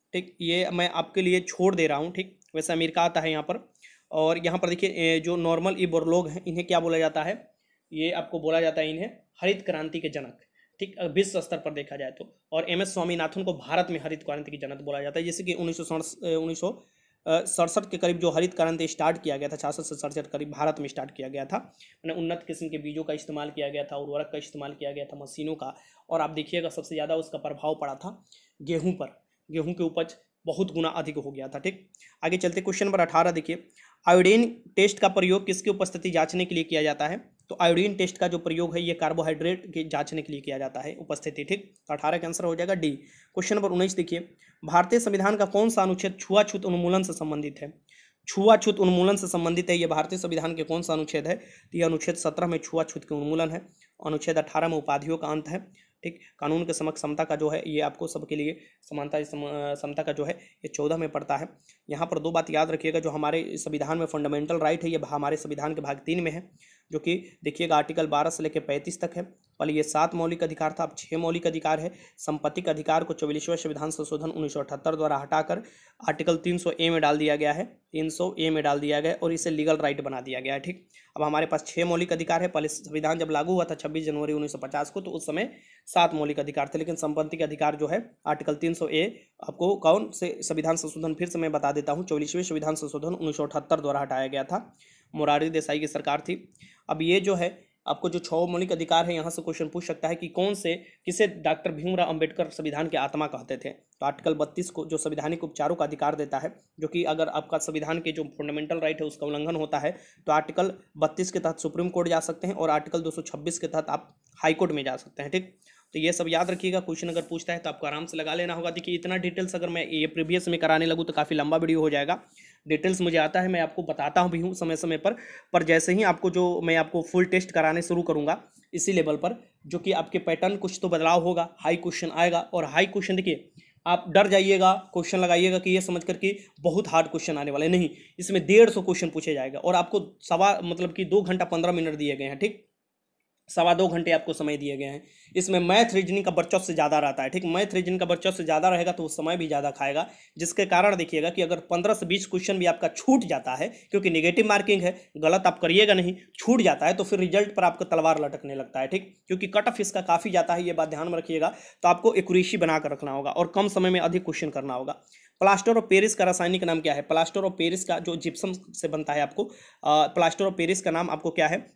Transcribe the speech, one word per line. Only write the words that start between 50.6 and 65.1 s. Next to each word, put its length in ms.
कौन 180
सा 120
अनुच्छेद 340
है? 80
तो 60
ये 60
अनुच्छेद 320
सत्रह 320
में 100
छुआछूत 460
के 120
उन्मूलन 340
है, 180
अनुच्छेद 320
अठारह 300
में 100
उपाधियों 400
का 100
अंत 200
है, 400
ठीक। 160
कानून 260
के 80
समक्ष 280
समता 220
का 120
जो 140
है 180
ये 140
आपको 260
सबके 280
लिए 220
समानता 420
सम-, 200
अ, 300
समता 300
का 80
जो 120
है 100
ये 340
चौदह 300
में 120
पड़ता 280
है। 120
यहाँ 180
पर 120
दो 120
बात 180
याद 220
रखिएगा, 280
जो 100
हमारे 480
संविधान 400
में 80
फंडामेंटल 520
राइट 260
है 60
ये 80
भा-, 140